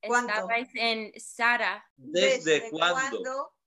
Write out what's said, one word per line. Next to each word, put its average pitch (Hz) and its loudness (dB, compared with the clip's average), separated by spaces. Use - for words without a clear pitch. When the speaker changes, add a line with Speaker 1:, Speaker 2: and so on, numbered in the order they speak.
Speaker 1:
¿Cuánto? 233 2
Speaker 2:
estabais 226 -2
en 220 -2
Sara? 233 -2
Speaker 3:
¿Desde 156 2
Speaker 1:
¿Desde 139 -10
Speaker 3:
cuándo 165 2
Speaker 1:
cuándo? 269 -8